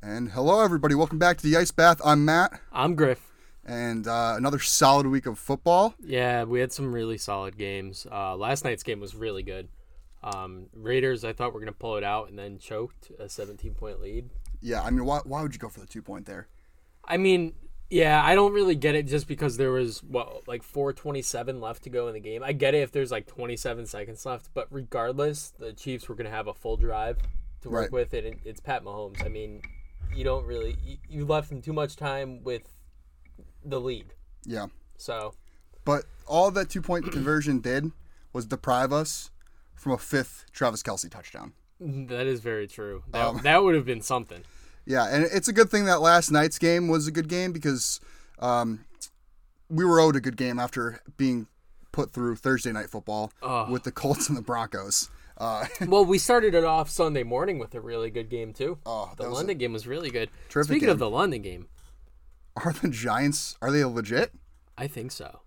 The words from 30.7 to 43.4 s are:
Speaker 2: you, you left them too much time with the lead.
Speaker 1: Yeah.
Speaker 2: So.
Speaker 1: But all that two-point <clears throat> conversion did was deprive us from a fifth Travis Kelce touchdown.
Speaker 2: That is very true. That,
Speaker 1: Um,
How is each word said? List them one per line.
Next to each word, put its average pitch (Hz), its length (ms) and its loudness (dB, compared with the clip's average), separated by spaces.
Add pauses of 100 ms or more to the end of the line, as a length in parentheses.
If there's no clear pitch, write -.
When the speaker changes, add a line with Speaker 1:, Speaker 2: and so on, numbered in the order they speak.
Speaker 2:
you, - 140 -8 (120)
you 151 160 -6
left 151 260 0
them 135 120 -10
too 160 100 -8
much 151 240 -4
time 135 460 -8
with 123 200 -6 (1040)
the 135 160 -4
lead. 123 320 -8 (320)
Speaker 1:
Yeah. 110 220 -8 (300)
Speaker 2:
So. 110 380 -8 (500)
Speaker 1:
But 143 200 2 (220)
all 175 240 4
that 190 180 -2
two-point 175 360 -2
<clears throat> 180 80 -6
conversion 143 480 0
did 131 300 -2 (420)
was 123 140 -6
deprive 127 460 0
us 151 380 -4 (440)
from - 180 -4
a 120 60 0
fifth - 540 -4
Travis 117 300 0
Kelce 92 280 -6
touchdown. - 420 -16 (280)
Speaker 2:
That 131 460 -6
is 127 140 0
very 107 260 -4
true. 101 360 -10 (100)
That, 117 140 0
Speaker 1:
Um, 120 180 -2